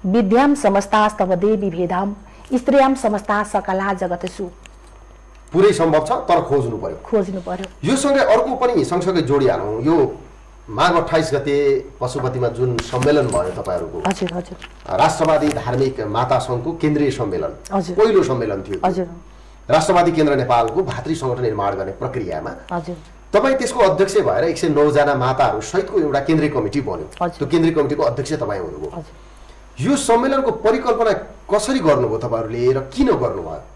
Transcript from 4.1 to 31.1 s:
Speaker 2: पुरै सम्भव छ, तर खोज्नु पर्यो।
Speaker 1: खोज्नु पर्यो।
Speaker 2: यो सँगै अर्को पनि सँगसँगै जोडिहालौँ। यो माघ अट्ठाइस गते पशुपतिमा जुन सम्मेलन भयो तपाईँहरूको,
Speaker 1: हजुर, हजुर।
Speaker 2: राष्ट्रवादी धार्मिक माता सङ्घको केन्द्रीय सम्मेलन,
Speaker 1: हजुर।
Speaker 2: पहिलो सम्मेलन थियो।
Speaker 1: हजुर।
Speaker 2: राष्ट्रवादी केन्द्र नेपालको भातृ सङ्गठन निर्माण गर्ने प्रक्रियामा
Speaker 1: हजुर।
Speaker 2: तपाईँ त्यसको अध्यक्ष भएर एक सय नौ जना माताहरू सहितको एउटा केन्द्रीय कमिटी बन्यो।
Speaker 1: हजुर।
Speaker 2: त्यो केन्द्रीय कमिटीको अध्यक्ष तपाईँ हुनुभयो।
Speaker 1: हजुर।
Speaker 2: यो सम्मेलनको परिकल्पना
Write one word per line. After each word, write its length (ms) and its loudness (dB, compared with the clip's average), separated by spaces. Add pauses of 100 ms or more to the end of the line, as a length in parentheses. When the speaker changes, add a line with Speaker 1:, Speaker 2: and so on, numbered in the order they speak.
Speaker 2:
पुरै 200 6
सम्भव 340 2
छ, 60 -2
तर 300 2
खोज्नु 340 0
पर्यो। 280 -8
Speaker 1:
खोज्नु 360 -2
पर्यो। 500 -6
Speaker 2:
यो 60 4
सँगै 240 2
अर्को 340 4
पनि 300 2
सँगसँगै 380 0
जोडिहालौँ। 600 0
यो 340 2 (540)
माघ 240 2
अट्ठाइस 400 0
गते 520 2 (140)
पशुपतिमा 480 -2
जुन 280 -2
सम्मेलन 500 2
भयो 360 -2
तपाईँहरूको, 460 -6
Speaker 1:
हजुर, 260 -4
हजुर। 220 -8 (400)
Speaker 2:
राष्ट्रवादी 520 2
धार्मिक 520 -2
माता 380 0
सङ्घको 340 -4
केन्द्रीय 380 0
सम्मेलन, 380 -4 (240)
Speaker 1:
हजुर। 240 -2
Speaker 2:
पहिलो 260 6
सम्मेलन 400 -2
थियो। 240 -4
Speaker 1:
हजुर। 200 0 (640)
Speaker 2:
राष्ट्रवादी 420 4
केन्द्र 240 2
नेपालको 460 0
भातृ 320 -4
सङ्गठन 280 -4
निर्माण 320 -2
गर्ने 180 -6
प्रक्रियामा 580 -6 (220)
Speaker 1:
हजुर। 240 -8 (380)
Speaker 2:
तपाईँ 220 4
त्यसको 240 -4
अध्यक्ष 380 4
भएर 260 0
एक 140 -2
सय 100 -2
नौ 220 4
जना 240 2
माताहरू 460 0
सहितको 380 -2
एउटा 220 0
केन्द्रीय 300 2
कमिटी 300 -2
बन्यो। 300 -8 (120)
Speaker 1:
हजुर। 160 -6
Speaker 2:
त्यो 100 -4
केन्द्रीय 260 2
कमिटीको 280 0
अध्यक्ष 300 -2
तपाईँ 280 -4
हुनुभयो। 340 -8
Speaker 1:
हजुर। 960 -10
Speaker 2:
यो 60 4
सम्मेलनको 540 2
परिकल्पना 640 0 (460)